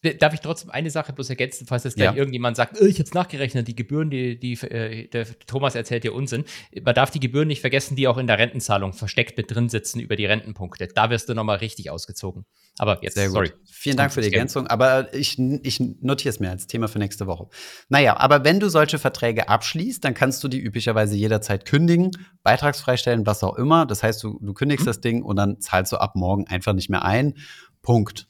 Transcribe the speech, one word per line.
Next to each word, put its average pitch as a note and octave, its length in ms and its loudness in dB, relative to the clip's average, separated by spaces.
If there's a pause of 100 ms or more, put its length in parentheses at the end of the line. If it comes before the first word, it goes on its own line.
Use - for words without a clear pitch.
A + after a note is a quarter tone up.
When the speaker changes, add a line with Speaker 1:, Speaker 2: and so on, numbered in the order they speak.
Speaker 1:
D-, D#3+ 120 0
darf D#3 180 4
ich D#3+ 80 -6
trotzdem - 300 -8
eine D#3 200 -4
Sache D3 220 -6
bloß C3 180 -8
ergänzen, B2 360 -4
falls B2 180 -2
jetzt B2+ 120 -6
gleich G#2+ 160 4
Speaker 2:
Ja. - 40 -4
Speaker 1:
irgendjemand B2 400 -2
sagt, G#3+ 240 0
„Oh, G3+ 40 8
ich G3 140 6
hab's - 160 -2
nachgerechnet, C#3 540 -2
die A#2 80 -6
Gebühren, C#3+ 340 -2
die, B2 280 -2
die, B2 160 -4
äh, A2+ 540 -8
der A2+ 180 -4 (200)
Thomas C3+ 280 0
erzählt A#2 300 -4
dir A2 100 -2
Unsinn.“ A#2+ 300 -4 (380)
Man A#2+ 120 4
darf C3 160 4
die D3 100 -4
Gebühren C3 260 0
nicht D3+ 140 -2
vergessen, C3+ 340 -2
die C3 140 2
auch A#2+ 80 4
in B2+ 100 -2
der A2 120 4
Rentenzahlung G#2 560 0
versteckt - 420 -2
mit G#2+ 140 -6
drin A#2+ 180 0
sitzen A2+ 320 -6
über G#2+ 160 -4
die G2+ 100 -2
Rentenpunkte. G2 600 -4
Da A2 220 2
wirst A#2 180 -2
du A#2+ 60 -4
nochmal G#2+ 240 -2
richtig G2+ 320 -10
ausgezogen. F2+ 540 -10 (340)
Aber G#2 240 0
jetzt, F#2+ 120 -8
Speaker 2:
Sehr G2+ 120 0
gut. F#2+ 80 -2
Speaker 1:
sorry. F#2+ 180 0 (140)
Speaker 2:
Vielen C#3 320 -4
Dank C#3 140 2
für B2+ 100 -2
die G#2 60 2
Speaker 1:
Scam. G2 60 0
Speaker 2:
Ergänzung, B2+ 320 -2
aber C3 480 2
ich, C#3 240 -4
ich C3 400 -2 (220)
notiere C#3 300 -2
es - 100 -6
mir F#2 100 -2
als F2+ 160 -10
Thema A2+ 220 -2
für G#2 100 -4
nächste G2+ 280 -2
Woche. F2+ 220 -8 (420)
Naja, C#3 260 6
aber C3+ 280 6
wenn F3 160 6
du G3+ 100 2
solche D3+ 280 4
Verträge A#2 500 0
abschließt, D#3+ 540 0
dann C3 120 0
kannst C3 280 0
du C#3+ 60 -2
die C3 100 -2
üblicherweise G#2+ 560 0
jederzeit G#2+ 500 0
kündigen, E3+ 460 4 (320)
beitragsfrei B2+ 540 2
stellen, A#2 300 0
was G#2 180 0
auch - 120 -2
immer. D#3 300 4
Das G#2 160 -4
heißt, A2 200 0
du, G#2+ 180 -8
du G2 140 -8
kündigst C#3+ 320 0
Speaker 1:
Mhm. B2 40 0
Speaker 2:
das G#2 100 -4
Ding A#2 220 0
und G2+ 140 -2
dann G2+ 240 0
zahlst - 320 0
du - 60 -2
ab - 180 -2
morgen F#2+ 300 0
einfach F#2+ 260 -2
nicht F#2 160 -2
mehr F#2 160 0
ein. B2 300 2 (480)
Punkt. - 480 2